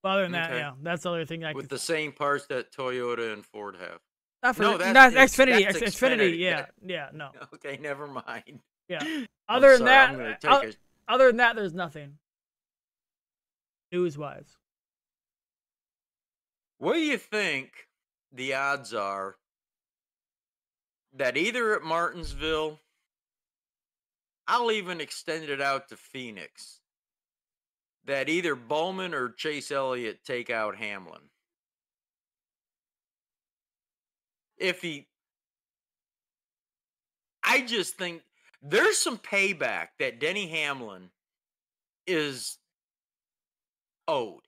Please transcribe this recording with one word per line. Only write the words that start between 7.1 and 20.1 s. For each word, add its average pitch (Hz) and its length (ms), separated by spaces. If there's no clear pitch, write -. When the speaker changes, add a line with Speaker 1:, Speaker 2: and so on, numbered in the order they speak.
Speaker 1:
no. 147 200
Speaker 2:
<laughs> - 140
Okay, 139 260
never 147 260
mind. 131 520
Speaker 1:
Yeah. 170 160
Speaker 2:
I'm 302 240
Speaker 1:
Other 262 300
than 240 80
Speaker 2:
sorry, 254 100
I'm 262 220
Speaker 1:
that, 233 220
Speaker 2:
gonna 277 200
take 220 80
Speaker 1:
o-, - 0
Speaker 2:
a 208 40
Speaker 1:
other 262 140
than 233 100
that, 240 200
there's 196 160
nothing. 151 440
News-wise. 151 640
Speaker 2:
What 170 160
do 339 60
you 294 180
think 160 540
the 131 220
odds 139 400
are 98 420